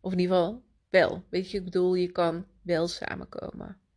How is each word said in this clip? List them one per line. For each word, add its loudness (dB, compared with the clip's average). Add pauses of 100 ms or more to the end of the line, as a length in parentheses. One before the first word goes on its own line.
Of -4
in 0
ieder 4
geval 0 (240)
wel. 4
Weet -4
je, -4
ik -6
bedoel, 2
je 0
kan 0 (160)
wel 0
samenkomen. -10 (160)